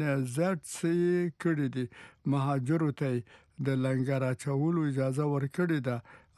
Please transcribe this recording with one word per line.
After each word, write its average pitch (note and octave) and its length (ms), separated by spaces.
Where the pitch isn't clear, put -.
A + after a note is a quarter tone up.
نه D3 80
زیات F3 360
څه - 160
یې F3 180
کړي D3 320
دي. B2+ 100
مهاجرو C#3+ 540
ته C3+ 100
یې B2 80
د - 20
لنګر C3 460
اچولو D3 600
اجازه C3+ 420
ورکړې D3 460
ده B2 60